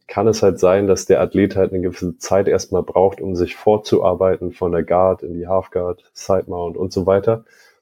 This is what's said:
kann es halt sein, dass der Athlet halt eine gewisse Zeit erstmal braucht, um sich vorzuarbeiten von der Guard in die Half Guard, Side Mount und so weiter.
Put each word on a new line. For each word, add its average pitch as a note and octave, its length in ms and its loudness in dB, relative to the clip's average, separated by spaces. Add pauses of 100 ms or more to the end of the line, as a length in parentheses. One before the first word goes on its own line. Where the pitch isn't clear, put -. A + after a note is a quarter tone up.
kann G2+ 180 0
es A2 160 2
halt G2 160 4
sein, F#2+ 280 4
dass F#2+ 200 0
der F#2 160 4
Athlet G2 340 0
halt F#2+ 160 0
eine F#2 80 -4
gewisse F2 380 -6
Zeit F#2+ 300 0
erstmal F2+ 340 -2
braucht, F#2 400 0
um F#2 120 -6
sich F2 220 -2
vorzuarbeiten F#2 960 0
von F2 200 -4
der E2 100 0
Guard F#2 400 0
in E2 100 -10
die E2+ 140 -10
Half F#2+ 240 -2
Guard, F2+ 420 -6
Side - 360 -4
Mount F2 280 -8
und F#2 160 -6
so F2+ 140 -2
weiter. G#2+ 400 0 (360)